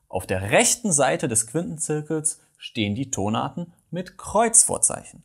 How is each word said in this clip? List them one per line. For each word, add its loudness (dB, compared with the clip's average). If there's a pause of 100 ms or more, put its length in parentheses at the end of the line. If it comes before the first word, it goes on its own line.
Auf -4
der -2
rechten 2
Seite 2
des 0
Quintenzirkels -4 (160)
stehen -2
die -4
Tonarten -4 (160)
mit -8
Kreuzvorzeichen 0